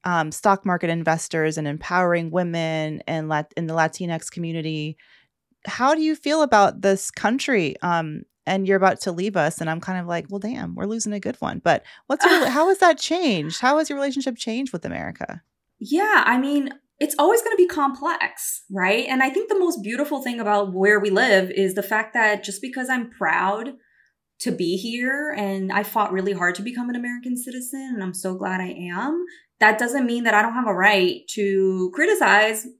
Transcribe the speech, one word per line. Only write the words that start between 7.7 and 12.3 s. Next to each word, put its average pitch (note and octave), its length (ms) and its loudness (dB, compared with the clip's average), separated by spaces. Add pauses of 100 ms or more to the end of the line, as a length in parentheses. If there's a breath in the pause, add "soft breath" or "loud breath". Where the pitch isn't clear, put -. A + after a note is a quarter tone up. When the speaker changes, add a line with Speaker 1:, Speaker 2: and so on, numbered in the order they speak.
Speaker 1:
Um, E3 440 -2 (220)
and F#3+ 220 0
you're G3 80 4
about F#3 260 4
to F#3 100 -4
leave F#3+ 220 -4
us, E3 280 0
and D#3+ 80 -2
I'm E3 100 -4
kind F#3 180 -6
of F3 80 -8
like, E3+ 220 -4
"Well, G3 100 -8
damn, F#3+ 360 -8
we're F#3+ 100 -6
losing G#3 300 -6
a G3 60 -6
good G#3 200 -8
one." - 240 -6
But E3 180 2 (240 loud breath)
what's C#4+ 200 0
your, F4 200 6